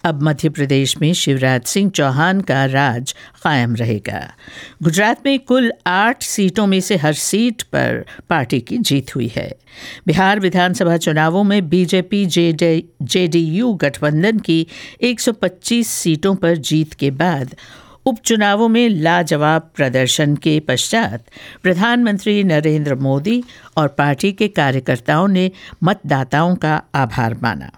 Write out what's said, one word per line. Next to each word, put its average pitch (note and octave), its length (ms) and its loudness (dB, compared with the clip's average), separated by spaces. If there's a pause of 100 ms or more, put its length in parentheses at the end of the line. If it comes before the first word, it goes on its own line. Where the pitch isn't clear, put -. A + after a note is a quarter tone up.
अब D3+ 180 -2
मध्य D3+ 280 0
प्रदेश C#3 520 0
में D#3 120 2
शिवराज C3 480 0
सिंह G3 280 -2
चौहान D#3 520 0
का C3+ 240 0
राज C3 500 -2 (280)
कायम A#2+ 320 0
रहेगा। G#2+ 580 -4 (500)
गुजरात G3+ 420 0
में C#4 140 2
कुल B3 340 2 (140)
आठ G3+ 360 0
सीटों G3+ 440 0
में F#3+ 120 2
से F#3 160 0
हर D3+ 180 2
सीट A3 480 -2
पर A#2+ 440 -4 (240)
पार्टी C#3 300 0
की G3+ 180 -6
जीत C#3 380 -2
हुई A#2 200 -4
है। - 220 -8 (500)
बिहार F#3+ 320 2
विधानसभा F3+ 580 2
चुनावों D#3+ 460 2
में G3 260 2
बीजेपी F#3 560 0
जेडी, E3 600 0 (160)
जेडीयू E3+ 720 0
गठबंधन D#3 680 0
की E3 280 0 (340)
एक A#3+ 180 0
सौ A#3+ 120 2
पच्चीस A3 560 -2
सीटों F3 480 0
पर E3+ 200 0
जीत D#3 380 -2
के C#3 180 -2
बाद D#3 440 -2 (500)
उपचुनावों A3 640 2
में A#3 220 4
लाजवाब D#3+ 880 0
प्रदर्शन C3+ 600 0
के D#3 240 0
पश्चात B2+ 640 -2 (400)
प्रधानमंत्री G#3 800 0
नरेंद्र D3+ 520 0
मोदी C#3+ 480 0 (340)
और D3+ 100 2
पार्टी D3 440 0
के G#3 160 -2
कार्यकर्ताओं C#3+ 800 0
ने F#3 240 2 (320)
मतदाताओं D#3 720 0
का D#3 280 -2 (120)
आभार A2+ 480 -2
माना। D2+ 340 -6